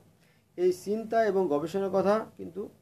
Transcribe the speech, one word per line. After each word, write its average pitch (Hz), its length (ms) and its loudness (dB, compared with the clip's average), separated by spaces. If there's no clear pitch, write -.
এই 180 180 2
চিন্তা 220 520 0
এবং 190 220 2
গবেষণার 190 420 0
কথা 196 360 2
কিন্তু 185 320 -10